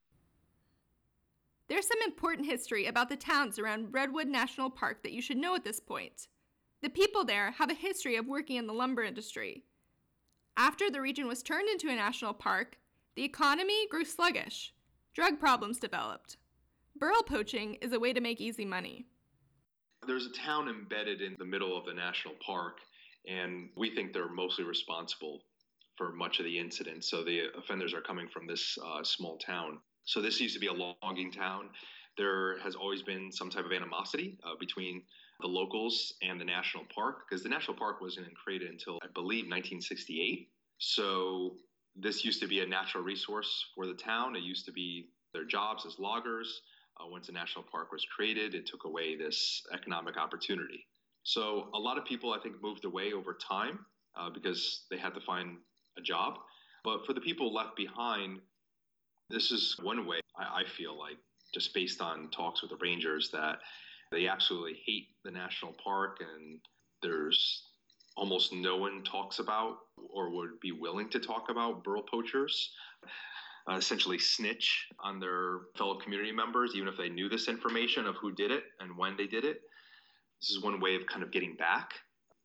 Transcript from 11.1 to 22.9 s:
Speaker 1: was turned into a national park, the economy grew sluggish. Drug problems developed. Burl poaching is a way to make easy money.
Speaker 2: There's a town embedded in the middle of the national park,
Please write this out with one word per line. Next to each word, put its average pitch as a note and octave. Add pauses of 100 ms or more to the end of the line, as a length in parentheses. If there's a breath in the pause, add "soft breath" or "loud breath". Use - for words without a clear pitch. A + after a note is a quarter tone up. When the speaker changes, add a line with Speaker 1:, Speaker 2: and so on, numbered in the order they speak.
Speaker 1:
was B3
turned G4
into E4
a B3+
national G#3+
park, - (400)
the B3
economy F#4
grew E4+
sluggish. - (400)
Drug D#4
problems B3
developed. - (640)
Burl G4+
poaching G#3+
is A#3+
a A3+
way B3
to B3
make A#3
easy A3
money. F3+ (1000)
Speaker 2:
There's B2+
a A#2+
town D3
embedded G#2
in F#2+
the F#2
middle F#2
of E2+
the E2+
national F2 (100)
park, F2 (460 soft breath)